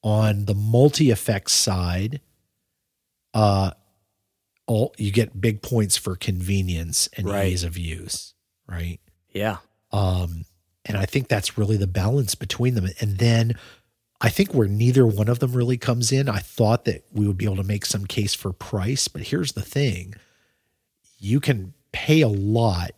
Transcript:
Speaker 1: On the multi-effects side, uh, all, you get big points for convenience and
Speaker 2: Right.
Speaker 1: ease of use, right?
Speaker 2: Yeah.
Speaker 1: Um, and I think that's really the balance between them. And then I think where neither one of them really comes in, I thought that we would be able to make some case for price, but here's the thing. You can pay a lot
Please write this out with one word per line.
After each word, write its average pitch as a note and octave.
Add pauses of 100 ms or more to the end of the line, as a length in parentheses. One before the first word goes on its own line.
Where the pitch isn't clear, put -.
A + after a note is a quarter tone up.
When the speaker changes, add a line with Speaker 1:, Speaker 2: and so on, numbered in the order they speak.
Speaker 1:
On G#2+
the G2+
multi-effects A2+
side, F#2 (1120)
uh, G2 (920)
all, A2+
you G2+
get G#2+
big G#2
points G#2+
for F#2
convenience F2+
and G2
Speaker 2:
Right. G2
Speaker 1:
ease F2
of E2+
use, E2+ (320)
right? E2+ (320)
Speaker 2:
Yeah. G2+ (340)
Speaker 1:
Um, F2+ (400)
and G#2+
I G2
think C3+
that's -
really G#2+
the G2
balance G2+
between B2
them. F#2+ (120)
And G2+
then A#2 (680)
I A#2
think -
where A2+
neither A#2+
one G#2+
of A#2+
them B2+
really B2
comes A#2+
in, C3+
I G#2
thought A2+
that -
we G#2
would G2
be G#2+
able G2
to G2
make G2
some G2
case G2+
for F#2+
price, G#2+
but -
here's D3+
the G2+
thing. G2 (1040)
You A2+
can G#2+ (200)
pay D#3
a C3+
lot G2+